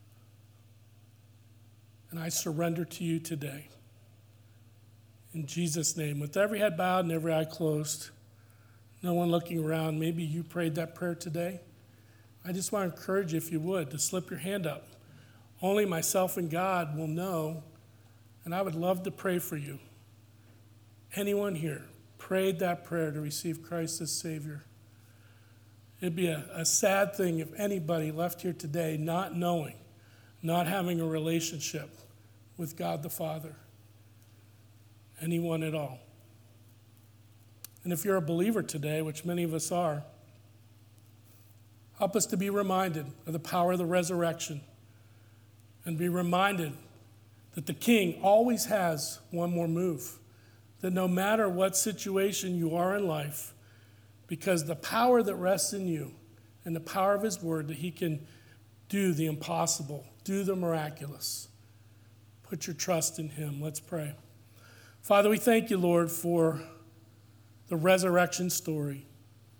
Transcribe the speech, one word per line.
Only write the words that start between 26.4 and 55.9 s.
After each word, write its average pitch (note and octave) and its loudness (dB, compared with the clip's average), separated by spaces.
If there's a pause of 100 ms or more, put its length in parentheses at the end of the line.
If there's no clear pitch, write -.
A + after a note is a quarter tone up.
a E3 -4
sad G3 4
thing F3 2
if D3+ -4
anybody E3+ 0
left E3 -4
here F3+ -2
today D#3 -4
not E3 -2
knowing, F3 0 (680)
not E3 2
having F3 0
a D#3+ 0
relationship D#3+ -2 (680)
with D#3+ -8
God E3+ -4
the E3 -8
Father. D#3 -8 (1700)
Anyone E3 0
at D#3 -2
all? C#3+ -6 (1800)
And F3 -2
if D#3 -4
you're G3 4
a F3+ 0
believer F3 2
today, D3+ -2
which D#3 -6
many F3 0
of D#3+ 0
us D#3+ -2
are, D#3+ 0 (1900)
help G3 2
us - 2
to A3 -2
be G3 0
reminded F#3+ 0 (200)
of D#3+ -8
the E3 -4
power F3 2
of F3+ 2
the F3+ 0
resurrection E3+ 0 (1300)
and E3 -4
be F3 0
reminded F3+ 2 (800)
that D3+ -8
the E3 -4
King G3 2
always A3 6
has E3+ 0 (120)
one F3 0
more E3+ 2
move, E3+ -2 (600)
that F#3 0
no F#3 2
matter G3+ 4
what F#3+ 2
situation F#3+ 0
you E3 0
are F#3 2
in G3+ 0
life, D3 -4 (760)
because E3+ 0
the D#3+ -4
power A#3 4
that G3 -2
rests F3+ 0
in F#3+ -4
you D3 -2 (520)